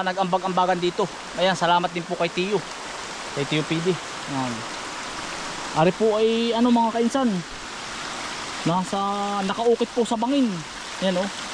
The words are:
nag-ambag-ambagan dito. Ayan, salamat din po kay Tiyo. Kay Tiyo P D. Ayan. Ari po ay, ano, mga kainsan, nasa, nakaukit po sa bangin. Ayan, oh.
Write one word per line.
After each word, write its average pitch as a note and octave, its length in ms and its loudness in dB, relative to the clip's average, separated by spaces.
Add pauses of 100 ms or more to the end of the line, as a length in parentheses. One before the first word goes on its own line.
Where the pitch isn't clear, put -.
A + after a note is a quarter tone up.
nag-ambag-ambagan F#3 760 2
dito. F3 240 0 (320)
Ayan, F3+ 220 2
salamat F3 340 4
din E3+ 140 -6
po F3 100 -4
kay E3+ 160 0
Tiyo. F#3 300 0 (760)
Kay C#3+ 140 0
Tiyo D3+ 160 2
P D#3+ 160 0
D. F3+ 100 2
Ayan. C3 600 -4 (1300)
Ari F3+ 100 6
po G#3+ 220 4
ay, A3+ 400 4
ano, A#3+ 180 6
mga A3+ 240 4
kainsan, A#3+ 320 2 (1400)
nasa, F3+ 320 2 (480)
nakaukit A3+ 460 2
po A#3 160 2
sa A#3 100 0
bangin. B3+ 300 4 (560)
Ayan, F#3 180 2
oh. G3+ 80 -2 (240)